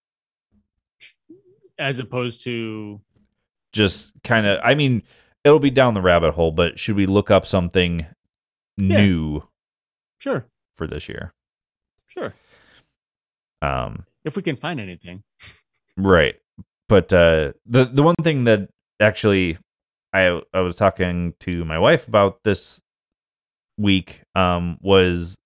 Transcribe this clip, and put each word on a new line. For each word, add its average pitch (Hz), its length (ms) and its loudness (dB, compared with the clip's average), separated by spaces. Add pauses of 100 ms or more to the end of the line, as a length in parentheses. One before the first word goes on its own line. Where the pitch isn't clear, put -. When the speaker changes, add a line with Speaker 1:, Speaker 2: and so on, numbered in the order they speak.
(1800)
Speaker 1:
As 139 200 -6
opposed 123 460 -8
to 110 560 -10 (720)
Speaker 2:
Just - 400 -2 (100)
kinda, 104 400 0
I 127 120 4
mean, 131 280 0 (420)
it'll 151 140 6
be 139 120 2
down 127 240 2
the 98 80 -2
rabbit 85 300 4
hole, 82 200 0
but 85 260 0
should 104 180 -4
we 98 100 2
look 101 240 2
up 95 160 4
something 87 540 -2 (760)
Speaker 1:
Yeah. 175 240 2
Speaker 2:
new 80 480 0 (680)
Speaker 1:
Sure. 196 280 -6 (300)
Speaker 2:
for 82 100 -8
this 73 220 -12
year? - 240 -14 (760)
Speaker 1:
Sure. - 280 -12 (1300)
Speaker 2:
Um, 64 420 -6 (200)
Speaker 1:
If 151 120 -8
we 196 60 -10
can 151 140 -6
find 156 240 -10
anything. 92 420 -16 (720)
Speaker 2:
Right. 92 400 2 (520)
But, 95 240 2
uh, 82 400 2 (140)
the, 123 200 2
the 131 160 0
one 170 200 4
thing 147 220 0
that 104 240 2 (320)
actually 98 580 0 (540)
I, 90 300 0 (100)
I 92 80 -2
was 90 160 -4
talking 90 640 -2
to 87 240 -6
my 80 140 -6
wife 120 280 2
about 101 380 0
this - 380 -4 (960)
week, 98 420 -2 (140)
um, 87 480 -2
was 90 640 2